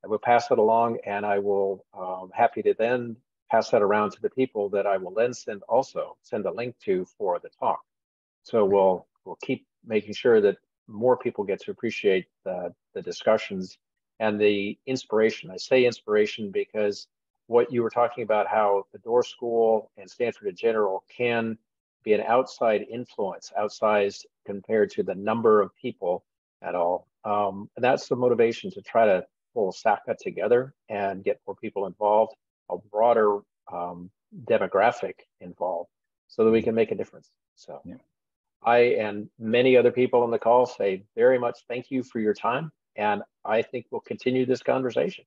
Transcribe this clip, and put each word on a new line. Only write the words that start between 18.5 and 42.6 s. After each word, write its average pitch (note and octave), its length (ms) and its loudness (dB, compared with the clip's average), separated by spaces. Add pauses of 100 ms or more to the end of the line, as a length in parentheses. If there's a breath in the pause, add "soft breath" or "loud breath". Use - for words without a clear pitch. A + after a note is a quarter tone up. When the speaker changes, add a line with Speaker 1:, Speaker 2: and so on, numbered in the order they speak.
Speaker 1:
the - 80 -20
Doerr A#2 240 0
School A2+ 760 0
and F#2+ 120 -20
Stanford A2+ 380 -4
in F2+ 80 -6
general G#2+ 480 0 (120)
can A#2 420 -2 (460)
be G#2+ 100 2
an G#2 80 2
outside A2 680 0
influence, A2+ 680 -10
outsized G#2 680 0 (200)
compared G2+ 460 0
to G#2 120 -4
the F#2 120 -4
number A2 460 2
of F#2 140 -4
people F2+ 480 -6 (400)
at F2+ 120 -8
all. F2+ 320 -2 (160)
Um, G#2 520 -4
and A#2+ 80 -6
that's C3+ 240 0
the C3+ 80 -2
motivation A#2 560 0
to G2 100 -16
try A2+ 240 2
to F#2 180 2 (300)
pull G2 180 -2
sacca G#2+ 480 -2
together A2+ 540 -2 (160)
and G2 340 -6
get - 220 -2
more G2 100 -12
people G2+ 300 -8
involved, G#2+ 480 0 (360)
a F#2 80 -6
broader, G#2+ 640 2 (320)
um, F2 380 -10 (360)
demographic G2 680 0 (280)
involved, F2+ 480 -8 (380)
so - 160 -2
that A2 80 6
we A2+ 100 4
can A2+ 140 -2
make A2+ 160 0
a G#2 40 -4
difference. G2 340 -14 (260)
So - 300 -18
Speaker 2:
Yeah. F2+ 100 -16 (680)
Speaker 1:
I A#2+ 140 4 (180)
and G#2 420 -6
many B2 400 2
other A#2+ 140 6
people B2 320 2
on A#2 80 -2
the A2+ 80 -2
call A#2+ 260 4
say G2 380 -4 (120)
very B2 220 4
much A#2+ 300 -4
thank B2 240 -10
you C3 100 -2
for A#2 180 -8
your G#2+ 140 0
time. C3 380 -4 (240)